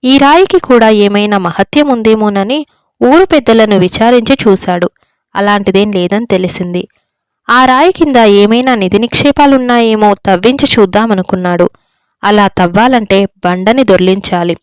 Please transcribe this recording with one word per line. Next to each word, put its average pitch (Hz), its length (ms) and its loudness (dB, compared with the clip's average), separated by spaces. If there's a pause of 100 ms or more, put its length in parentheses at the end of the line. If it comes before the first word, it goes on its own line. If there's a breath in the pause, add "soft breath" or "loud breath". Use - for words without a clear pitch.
ఈ 262 140 2
రాయికి 330 420 2
కూడా 226 300 2
ఏమైనా 208 480 0
మహత్యం 196 520 -2
ఉందేమోనని 220 760 -2 (380)
ఊరు 302 220 4
పెద్దలను 226 520 0
విచారించి 226 600 0 (100)
చూశాడు. 180 420 -2 (460)
అలాంటిదేం 202 560 0
లేదని 196 340 -4
తెలిసింది. 180 640 -6 (640)
ఆ 247 160 2
రాయి 269 260 2
కింద 302 240 -2
ఏమైనా 226 600 2
నిధి 196 240 -2
నిక్షేపాలున్నాయేమో 240 1160 0 (100)
తవ్వించి 220 420 0 (120)
చూద్దామనుకున్నాడు. 185 920 0 (540)
అలా 208 240 2
తవ్వాలంటే 196 800 0
బండని 190 580 -2
దొర్లించాలి 185 800 0